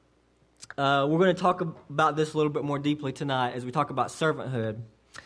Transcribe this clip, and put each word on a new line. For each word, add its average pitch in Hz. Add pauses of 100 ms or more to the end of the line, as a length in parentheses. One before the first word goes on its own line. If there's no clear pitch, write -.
(760)
uh, 139
we're 160
gonna 185
talk 180
ab-, 165 (140)
about 147
this 151
a 151
little 151
bit 147
more 143
deeply 147
tonight 131
as 123
we 123
talk 147
about -
servanthood 120 (460)